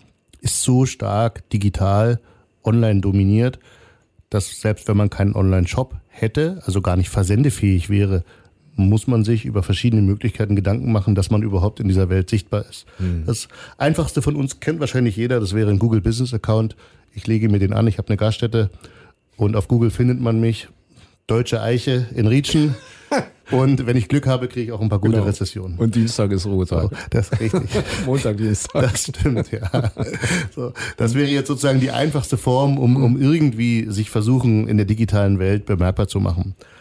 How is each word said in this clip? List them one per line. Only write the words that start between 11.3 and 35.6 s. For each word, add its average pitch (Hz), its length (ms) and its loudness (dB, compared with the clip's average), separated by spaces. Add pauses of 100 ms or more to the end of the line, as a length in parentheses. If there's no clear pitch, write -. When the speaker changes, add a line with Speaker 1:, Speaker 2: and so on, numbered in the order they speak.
Speaker 1:
überhaupt 98 360 -2
in 110 80 -2
dieser 95 220 2
Welt 92 220 0
sichtbar 104 360 -4
ist. - 200 -20 (100)
Speaker 2:
Mhm. 87 300 -4
Speaker 1:
Das - 200 -4 (300)
Einfachste 151 460 0
von 151 120 0
uns 135 260 -6
kennt 160 180 -4
wahrscheinlich 123 360 0
jeder, 120 240 0
das 98 140 -2
wäre 107 160 2
ein 101 80 4
Google 110 240 2
Business 120 320 -2
Account. 110 420 0 (380)
Ich - 140 -12
lege 113 220 2
mir 101 100 4
den 95 120 0
an, 107 140 2
ich 110 140 0
habe - 80 -6
eine 107 100 0
Gaststätte 107 540 0 (640)
und 107 180 0
auf 101 120 -2
Google 117 240 2
findet 123 280 0
man 113 200 0
mich, 113 300 -2 (580)
Deutsche 117 340 0
Eiche 123 540 0
in 113 100 2
Rietschen. 143 540 2
Speaker 2:
<laughs> - 40 -20 (680)
Speaker 1:
Und 131 340 2
wenn 120 120 0
ich 113 100 0
Glück 139 180 0
habe, 127 220 0
kriege 123 180 -6
ich 117 60 -8
auch 104 100 -6
ein 110 80 0
paar 101 100 0
gute 110 160 2
Speaker 2:
Genau. 104 100 2
Speaker 1:
Rezessionen. 92 520 -4
Speaker 2:
Und 113 160 0
Dienstag 113 380 0
ist 92 140 -2
Ruhetag. 92 380 0
Speaker 1:
So, 98 60 0 (220)
das - 180 0
ist 113 100 -2
richtig. 113 300 -2 (180)
Speaker 2:
<laughs> - 180 -6
Montag, 127 320 -2
Dienstag. 107 440 -2
Speaker 1:
Das 123 220 0
stimmt, - 480 -2
ja. 113 400 -2 (640)
So, 90 180 -8 (240)
das 113 160 0
wäre 139 140 2
jetzt 139 200 -2
sozusagen 135 320 0
die 127 120 0
einfachste 139 460 -2
Form, 139 420 2
um, 127 240 4
um 127 180 2
irgendwie 120 680 2
sich 104 200 -2
versuchen, 113 580 2
in 113 100 2
der 104 80 2
digitalen 101 540 2
Welt 101 260 0